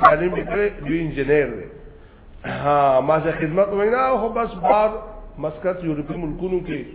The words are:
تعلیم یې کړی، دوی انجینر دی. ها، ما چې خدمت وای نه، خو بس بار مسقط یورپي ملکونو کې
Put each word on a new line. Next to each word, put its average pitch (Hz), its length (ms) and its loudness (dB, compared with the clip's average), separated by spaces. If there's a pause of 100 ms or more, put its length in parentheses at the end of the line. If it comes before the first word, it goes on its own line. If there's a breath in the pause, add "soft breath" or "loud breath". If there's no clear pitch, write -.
تعلیم 170 320 4
یې 160 140 -4
کړی، 202 380 -2
دوی 165 120 0
انجینر 143 460 2
دی. 104 220 -10 (760 soft breath)
ها، 135 560 4
ما 156 180 2
چې 156 220 -2
خدمت 175 280 2
وای 202 220 0
نه، 262 300 2
خو 226 80 -2
بس 226 260 -4
بار 208 340 4 (500)
مسقط 175 460 -4
یورپي 151 320 -4
ملکونو 175 500 -4
کې 151 120 -6 (160)